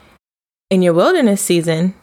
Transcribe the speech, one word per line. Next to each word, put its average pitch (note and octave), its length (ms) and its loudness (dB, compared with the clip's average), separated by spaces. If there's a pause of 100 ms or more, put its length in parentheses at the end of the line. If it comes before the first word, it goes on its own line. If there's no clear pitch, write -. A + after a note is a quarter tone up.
(720)
In F#3+ 100 0
your F3 140 2
wilderness A#3 480 0
season, E3+ 600 -2